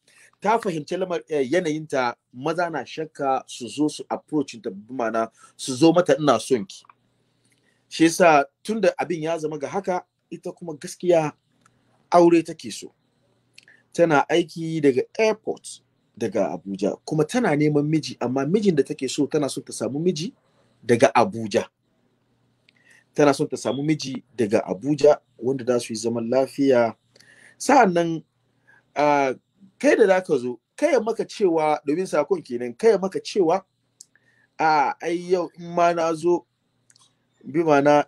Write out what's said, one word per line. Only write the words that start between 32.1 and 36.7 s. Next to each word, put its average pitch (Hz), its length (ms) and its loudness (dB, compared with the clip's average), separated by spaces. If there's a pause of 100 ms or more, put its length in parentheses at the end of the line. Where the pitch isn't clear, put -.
kenan, 120 320 -8
kai 226 180 2
ya 196 60 4
maka 185 220 -4
cewa, 185 440 0 (960)
A, 156 420 2
ai 175 300 -4
yau 175 260 0
in 170 180 -14
ma 170 180 4
na 165 200 -2
zo, 170 320 -2 (1000)